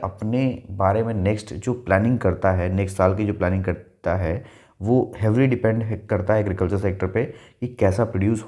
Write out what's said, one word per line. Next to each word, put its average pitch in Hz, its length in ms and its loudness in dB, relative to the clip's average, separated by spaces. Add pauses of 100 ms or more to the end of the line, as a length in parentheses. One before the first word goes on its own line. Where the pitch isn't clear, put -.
अपने 120 680 -4
बारे 98 320 2
में 113 100 -4
नेक्स्ट 104 400 -2
जो 110 200 -4
प्लानिंग 117 460 2
करता - 320 2
है, 90 220 0
नेक्स्ट 95 240 -2
साल 95 180 4
की 104 100 0
जो 101 80 -2
प्लानिंग 92 300 0
करता 87 520 -4
है, 92 300 -2 (360)
वो 117 320 2 (100)
heavily 117 240 4
डिपेंड 117 360 0
है, 107 140 -4 (120)
करता 101 240 0
है 107 60 4
एग्रीकल्चर 98 380 0
सेक्टर 95 300 -2
पे 113 160 -2 (360)
कि - 80 -6
कैसा 98 360 0
प्रोड्यूस 110 440 0